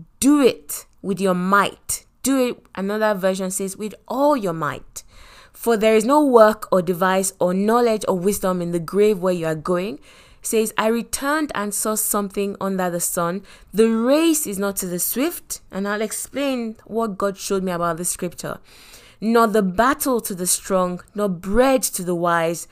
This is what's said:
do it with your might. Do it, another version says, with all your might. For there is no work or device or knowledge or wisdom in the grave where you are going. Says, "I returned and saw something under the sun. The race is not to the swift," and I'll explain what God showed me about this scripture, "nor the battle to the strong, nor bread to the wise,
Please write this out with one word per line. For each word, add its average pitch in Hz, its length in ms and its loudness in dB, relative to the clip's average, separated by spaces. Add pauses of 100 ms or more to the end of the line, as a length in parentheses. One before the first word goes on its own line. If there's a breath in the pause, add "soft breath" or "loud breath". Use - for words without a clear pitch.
(220)
do 285 200 6
it - 440 0 (160)
with 185 180 -4
your 190 140 2
might. 185 720 0 (180)
Do 262 240 2
it, - 260 -8
another 208 400 -2
version 190 380 -2
says, 190 240 -6
with 214 200 -10 (120)
all 285 300 2
your 190 160 -2
might. 151 500 -8 (480 loud breath)
For 233 240 0
there 220 200 4
is 214 100 4
no 294 180 6
work 220 480 6
or 185 100 2
device 185 580 0
or 180 140 2
knowledge 220 540 2
or 190 100 0
wisdom 185 440 -2
in 170 100 -6
the 175 80 0
grave 196 400 2
where 185 140 0
you 165 140 -4
are 160 80 -2
going. 180 440 -4 (420 loud breath)
Says, 220 360 -2
"I 214 100 2
returned 277 640 -2
and 208 200 -4
saw 214 220 -2
something 202 640 -4
under 185 300 -2
the 170 100 -4
sun. 175 440 -4 (300 loud breath)
The 226 160 4
race 277 580 2
is 196 100 -8
not 196 200 -4
to 190 100 -6
the 175 100 -6
swift," - 720 -4
and 196 180 -6
I'll 208 140 -4
explain 233 840 -6
what 220 320 -4
God 196 200 -2
showed 196 260 -4
me 185 80 -2
about 170 260 -2
this 175 120 -6
scripture, - 480 -8 (640 loud breath)
"nor 233 260 4
the 214 160 2
battle 233 600 2
to - 120 -8
the 180 140 -6
strong, 180 540 -2 (120)
nor 208 160 -2
bread 214 540 2
to - 200 -6
the 175 120 -2
wise, 170 560 0